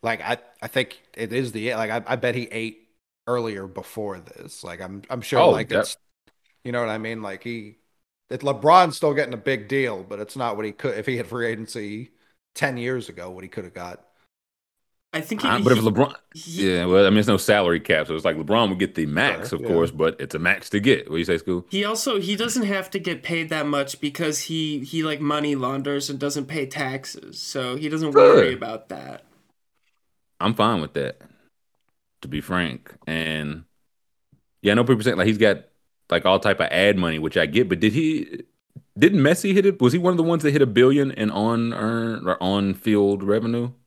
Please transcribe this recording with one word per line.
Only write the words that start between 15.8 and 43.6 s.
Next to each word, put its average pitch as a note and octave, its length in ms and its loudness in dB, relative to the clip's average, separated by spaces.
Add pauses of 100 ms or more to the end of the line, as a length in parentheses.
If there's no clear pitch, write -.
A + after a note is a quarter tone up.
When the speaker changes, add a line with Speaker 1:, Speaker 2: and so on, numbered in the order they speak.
Speaker 2:
LeBron, A2+ 300 2 (180)
Speaker 3:
he D#3+ 400 -2
Speaker 2:
yeah, F2 120 0
well, F#2+ 200 6
I F#2+ 60 6
mean, G#2+ 80 6
it's G#2 80 2
no G#2 100 4
salary F#2 420 2
cap, D#2 280 0
so D#2+ 80 -4
it's D#2+ 100 -6
like E2 100 0
LeBron G2 340 0
would F#2 100 -4
get F#2+ 160 -2
the D#2+ 100 -2
max, F2 440 -2
Speaker 1:
Sure, F#2 80 -4
Speaker 2:
of - 40 -6
Speaker 1:
yeah. E2+ 60 -8
Speaker 2:
course, E2 240 2
but D#2+ 280 -2
it's C#2 140 -8
a D#2+ 60 -4
max F2+ 320 -2
to G#2 80 0
get. G2+ 280 2
What D#2 80 -8
do E2+ 40 0
you E2+ 60 -2
say, F2 120 0
School? F2 320 -4
Speaker 3:
He G3+ 160 -2
also, A3 340 -2
he F#3+ 160 -2
doesn't A#3 300 -2
have G3 240 -4
to G3 100 -6
get E3+ 220 -6
paid E3 280 -6
that D#3 180 -4
much C#3+ 340 -4
because D3+ 380 -4
he, D#3 400 -4
he, D#3 240 -4
like, D3+ 180 -4
money D3 340 0
launders C#3 540 -4
and C#3 100 -8
doesn't C#3 280 -4
pay D3+ 180 -6
taxes, C3+ 720 -10
so B2+ 360 -6
he D3+ 140 -6
doesn't D#3 220 -2
Speaker 2:
Good. B4 240 10
Speaker 3:
worry F2+ 180 6
about - 360 -10
that. C2+ 340 -14 (1160)
Speaker 2:
I'm G#2+ 160 0
fine G#2+ 260 2
with D2+ 120 -8
that, - 280 -6 (1000)
to C#2 60 -16
be D2 140 -6
frank. E2 540 -4 (100)
And, D#2+ 600 -6 (960)
yeah, G2+ 80 4
I G#2+ 40 4
know A#2+ 80 4
people A#2 200 2
saying, G2+ 140 2
like, F#2+ 100 4
he's G#2+ 100 2
got, G#2 280 4 (440)
like, F2 160 0
all F#2+ 140 6
type G2 200 2
of E2 120 0
ad G2 260 4
money, E2 220 0
which D#2 180 -2
I E2 80 4
get, F#2 240 2
but E2+ 100 0
did G#2+ 140 4
he, D#3 480 -2 (560)
didn't E3+ 220 6
Messi F3 340 4
hit G3 140 6
it? F#3+ 120 0
Was B2 140 6
he F3+ 60 2
one F3 120 4
of F3 60 2
the E3 60 2
ones E3 180 2
that D3+ 100 2
hit C#3+ 120 4
a - 20 6
billion C3 460 4
in G#2+ 180 -2
on-earn A2+ 1000 -2
or F2+ 140 0
on-field G2 800 2
revenue? A#2 500 0 (160)